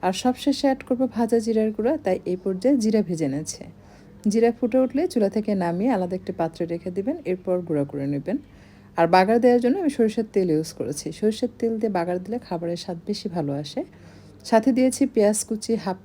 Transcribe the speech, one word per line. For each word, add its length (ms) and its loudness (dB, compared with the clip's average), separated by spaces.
আর 120 0
সবশেষে 520 0
অ্যাড 180 2
করবো 220 0
ভাজা 340 0
জিরার 300 0
গুঁড়া, 280 0
তাই 180 0
এই 100 -2
পর্যায়ে 420 0
জিরা 240 2
ভেজে 260 -2
নিয়েছে। 340 -6
জিরা 240 4
ফুটে 260 0
উঠলে 300 2
চুলা 220 2
থেকে 240 -2
নামিয়ে 380 0
আলাদা 240 0
একটি 160 -8
পাত্রে 340 -4
রেখে 240 -6
দিবেন, 340 -4
এরপর 380 -2
গুঁড়া 220 0
করে 220 -6
নেবেন। 300 -4
আর 120 4
বাগার 320 6
দেওয়ার 220 6
জন্য 160 2
আমি 140 0
সরিষার 400 0
তেল 180 0
ইউজ 220 0
করেছি। 400 -8
সরিষার 440 -2
তেল 220 -2
দিয়ে 140 -2
বাগার 280 -2
দিলে 200 -8
খাবারের 420 -6
স্বাদ 240 -8
বেশি 220 -6
ভালো 240 -4
আসে। 280 -6
সাথে 280 4
দিয়েছি 340 2
পেঁয়াজ 380 2
কুচি 320 -4
হাফ 280 -6